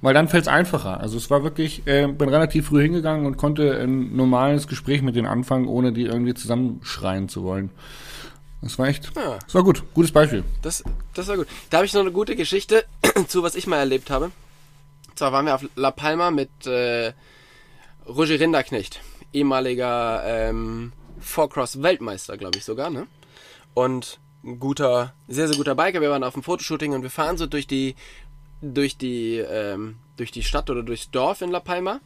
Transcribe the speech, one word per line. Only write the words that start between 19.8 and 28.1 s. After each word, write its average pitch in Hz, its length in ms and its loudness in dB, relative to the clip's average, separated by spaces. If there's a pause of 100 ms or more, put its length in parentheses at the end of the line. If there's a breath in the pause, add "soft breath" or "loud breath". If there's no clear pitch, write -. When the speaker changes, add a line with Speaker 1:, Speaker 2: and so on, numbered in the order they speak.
Speaker 2:
ähm, 113 680 -4 (280)
Four-Cross-Weltmeister, 135 1160 -2
glaub 95 200 -8
ich 98 80 -14
sogar, 131 260 -6
ne? 147 160 -8 (680 loud breath)
Und 127 440 0 (260)
ein 123 160 -12
guter, 131 540 0 (120)
sehr, 147 220 -2
sehr 147 80 0
guter 143 180 0
Biker. 180 260 0
Wir 147 100 2
waren 139 140 0
auf 123 100 -6
dem 135 80 -8
Fotoshooting 156 500 -4
und 131 100 -2
wir 127 80 -10
fahren 165 280 -2
so 165 80 -4
durch 143 200 -4
die, 135 300 -2 (640 loud breath)